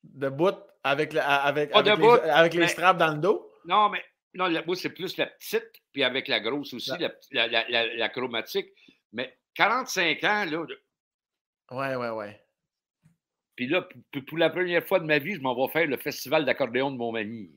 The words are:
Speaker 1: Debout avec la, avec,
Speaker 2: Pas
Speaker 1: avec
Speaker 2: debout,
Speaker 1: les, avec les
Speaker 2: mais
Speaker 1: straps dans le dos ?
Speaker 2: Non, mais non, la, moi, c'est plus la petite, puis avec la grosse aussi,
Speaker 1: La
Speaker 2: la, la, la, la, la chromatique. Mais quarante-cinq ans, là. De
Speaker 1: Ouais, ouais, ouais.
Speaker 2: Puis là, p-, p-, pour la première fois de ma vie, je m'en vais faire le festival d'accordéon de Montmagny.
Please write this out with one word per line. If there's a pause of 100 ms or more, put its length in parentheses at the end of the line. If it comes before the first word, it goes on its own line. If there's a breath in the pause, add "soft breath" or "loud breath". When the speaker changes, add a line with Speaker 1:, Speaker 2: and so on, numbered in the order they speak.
Speaker 1:
Debout (280)
avec
la,
avec,
Speaker 2:
Pas
Speaker 1:
avec
Speaker 2:
debout,
Speaker 1:
les,
avec
les
Speaker 2:
mais
Speaker 1:
straps
dans
le
dos ? (140)
Speaker 2:
Non,
mais (300)
non,
la,
moi,
c'est
plus
la
petite, (100)
puis
avec
la
grosse
aussi,
Speaker 1:
La
Speaker 2:
la, (200)
la,
la,
la,
la
chromatique. (460 soft breath)
Mais (160)
quarante-cinq
ans,
là.
De (920)
Speaker 1:
Ouais,
ouais,
ouais. (1120)
Speaker 2:
Puis
là,
p-, (160)
p-,
pour
la
première
fois
de
ma
vie,
je
m'en
vais
faire
le
festival
d'accordéon
de
Montmagny.